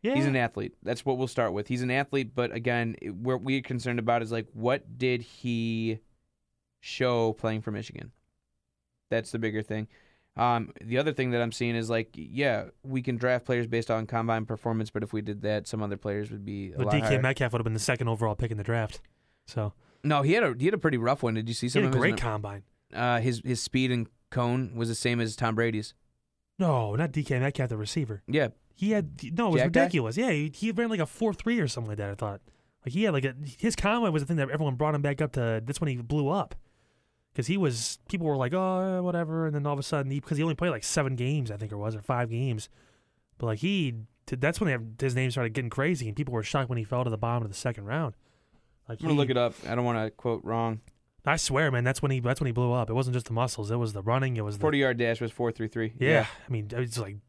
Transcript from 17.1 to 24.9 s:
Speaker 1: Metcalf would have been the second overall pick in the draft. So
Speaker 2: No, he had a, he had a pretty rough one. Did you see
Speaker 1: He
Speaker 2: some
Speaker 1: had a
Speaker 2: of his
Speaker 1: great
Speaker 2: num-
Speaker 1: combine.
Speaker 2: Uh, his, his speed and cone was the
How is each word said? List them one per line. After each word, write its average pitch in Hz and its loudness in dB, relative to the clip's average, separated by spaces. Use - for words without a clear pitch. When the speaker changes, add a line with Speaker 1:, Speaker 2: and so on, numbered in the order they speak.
Speaker 1:
Metcalf 127 2
would 120 2
have 110 -2
been 110 0
the 110 0
second 120 0
overall 110 0
pick 113 -2
in 113 -4
the 104 -6
draft. 117 -2
So 107 -4
Speaker 2:
No, 143 4
he 139 4
had 233 6
a, 139 2
he 131 -2
had 196 4
a 196 -2
pretty 147 2
rough 120 2
one. 113 2
Did 110 -2
you 117 -4
see 120 -4
Speaker 1:
He 123 0
Speaker 2:
some 202 4
Speaker 1:
had 180 4
a - 2
Speaker 2:
of 131 2
his 123 4
Speaker 1:
great 160 4
Speaker 2:
num- 220 -2
Speaker 1:
combine. 104 -4
Speaker 2:
Uh, 120 2
his, 117 0
his 123 -2
speed 127 2
and 117 0
cone 123 0
was 117 0
the 117 -2